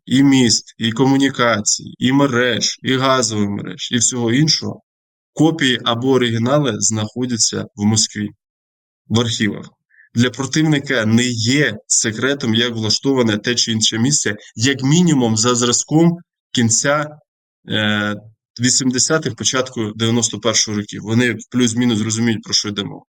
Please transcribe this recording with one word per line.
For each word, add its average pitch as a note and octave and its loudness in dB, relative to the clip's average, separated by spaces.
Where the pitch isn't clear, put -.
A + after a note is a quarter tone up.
і C3 4
міст, C3 4
і A2+ -2
комунікацій, C3 0
і B2+ 0
мереж, B2 0
і B2 -2
газових B2+ 0
мереж, G2+ -10
і B2 0
всього A#2 0
іншого, B2+ 0
копії D3 2
або A#2+ 0
оригінали B2 2
знаходяться G#2+ -4
в G#2 -2
Москві, G#2+ 0
в A2 0
архівах. A2+ -2
Для B2 2
противника C#3+ 0
не A2+ 4
є A#2+ 0
секретом, A#2 -2
як A#2 0
влаштоване A2 0
те C3+ -4
чи - -2
інше A2 -2
місце, B2 0
як C3 0
мінімум C3+ 4
за A#2+ 2
зразком D3 2
кінця, C#3+ 0
е, G#2+ -2
вісімдесятих, B2+ 0
початку A#2 -4
дев'яносто A2+ 0
першого G#2+ -2
років. - -8
Вони A2+ 0
плюс-мінус A#2+ 0
розуміють, A2 -2
про - -6
що - -2
йде G2+ -4
мова. G2 -12